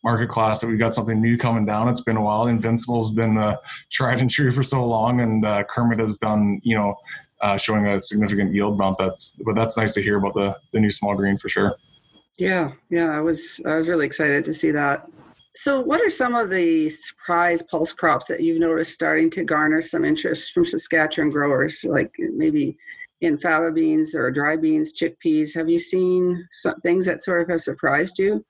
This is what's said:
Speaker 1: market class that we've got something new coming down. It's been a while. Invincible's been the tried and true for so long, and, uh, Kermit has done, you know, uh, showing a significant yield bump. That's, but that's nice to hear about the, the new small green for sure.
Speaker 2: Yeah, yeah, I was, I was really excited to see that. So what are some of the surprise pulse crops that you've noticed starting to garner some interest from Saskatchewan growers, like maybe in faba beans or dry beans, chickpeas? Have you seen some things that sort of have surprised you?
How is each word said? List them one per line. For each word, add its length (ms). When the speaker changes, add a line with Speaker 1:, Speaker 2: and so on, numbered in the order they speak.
Speaker 1:
market 240
class 320
that 80
we've 100
got 160
something 260
new 160
coming 280
down. 240
It's 140
been 140
a 60
while. 240
Invincible's 640
been 240
the 240
tried 300
and 100
true 220
for 100
so 240
long, 340
and, 240
uh, 200
Kermit 340
has 200
done, 440
you 140
know, 180
uh, 160
showing 300
a 120
significant 560
yield 240
bump. 200
That's, 360
but 100
that's 220
nice 180
to 80
hear 160
about 160
the, 220
the 60
new 120
small 240
green 220
for 120
sure. 260
Speaker 2:
Yeah, 340
yeah, 200
I 100
was, 460
I 100
was 120
really 180
excited 380
to 100
see 160
that. 380
So 240
what 220
are 80
some 240
of 160
the 400
surprise 720
pulse 320
crops 320
that 160
you've 180
noticed 320
starting 380
to 120
garner 380
some 240
interest 480
from 140
Saskatchewan 640
growers, 540
like 340
maybe 580
in 160
faba 360
beans 400
or 160
dry 260
beans, 360
chickpeas? 640
Have 160
you 80
seen 720
some 280
things 260
that 160
sort 180
of 80
have 140
surprised 560
you? 320